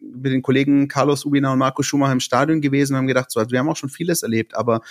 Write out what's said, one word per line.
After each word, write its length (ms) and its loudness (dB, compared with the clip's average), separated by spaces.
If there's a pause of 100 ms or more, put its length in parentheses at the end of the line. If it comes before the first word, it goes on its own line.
mit 320 -6
den 80 0
Kollegen 480 2
Carlos 380 0
Ubina 260 2
und 60 2
Marco 240 0
Schumacher 300 0
im 80 0
Stadion 420 0
gewesen 320 0
und 60 0
haben 60 0
gedacht, 240 0
so, 100 -2
also 100 -2
wir 80 0
haben 100 0
auch 80 -4
schon 140 -8
vieles 320 -4
erlebt, 340 -4
aber 240 0 (100)